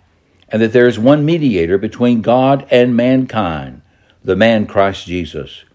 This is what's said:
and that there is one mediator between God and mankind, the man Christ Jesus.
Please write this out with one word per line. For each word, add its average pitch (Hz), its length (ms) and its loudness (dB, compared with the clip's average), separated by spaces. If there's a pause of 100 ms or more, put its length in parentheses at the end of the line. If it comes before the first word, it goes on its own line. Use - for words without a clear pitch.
(500)
and 110 120 -2
that 113 120 0
there 123 140 6
is 113 100 0
one 143 280 2
mediator 107 520 0
between 113 440 -2
God 131 500 0
and 123 240 2
mankind, 110 840 -2 (420)
the 92 120 -2
man 107 300 2
Christ 98 400 -2
Jesus. 80 580 -10 (120)